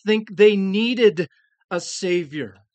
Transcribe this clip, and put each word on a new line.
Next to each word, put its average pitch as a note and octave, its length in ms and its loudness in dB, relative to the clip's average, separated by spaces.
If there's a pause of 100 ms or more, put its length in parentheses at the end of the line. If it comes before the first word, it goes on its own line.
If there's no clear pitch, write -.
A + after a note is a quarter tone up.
think G#3+ 320 -2
they G#3+ 180 6
needed G3+ 720 0 (440)
a F3 100 -4
Savior. D3+ 760 -6 (180)